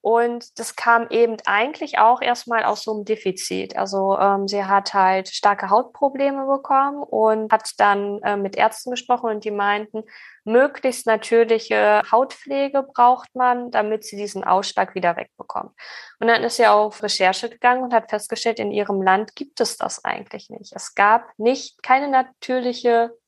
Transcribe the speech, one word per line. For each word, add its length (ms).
Und 560
das 200
kam 320
eben 260
eigentlich 520
auch 240
erstmal 420
aus 200
so 100
einem 100
Defizit. 720
Also, 420
ähm, 300
sie 160
hat 300
halt 340
starke 420
Hautprobleme 760
bekommen 580
und 480
hat 260
dann, 440
äh, 160
mit 180
Ärzten 360
gesprochen 380
und 140
die 80
meinten, 520
möglichst 600
natürliche 1000
Hautpflege 760
braucht 520
man, 340
damit 360
sie 100
diesen 300
Ausschlag 500
wieder 220
wegbekommt. 540
Und 60
dann 160
ist 120
sie 120
auf 360
Recherche 460
gegangen 340
und 100
hat 160
festgestellt, 500
in 120
ihrem 300
Land 340
gibt 240
es 160
das 300
eigentlich 440
nicht. 240
Es 220
gab 300
nicht, 460
keine 240
natürliche 1040